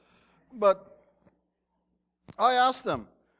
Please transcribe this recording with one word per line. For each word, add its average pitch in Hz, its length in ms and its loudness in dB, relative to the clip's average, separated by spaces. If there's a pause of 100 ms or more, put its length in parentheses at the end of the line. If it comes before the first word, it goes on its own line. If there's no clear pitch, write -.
(500)
But 202 440 -2 (1400)
I 247 180 2
asked 254 300 0
them, 127 220 -6 (340)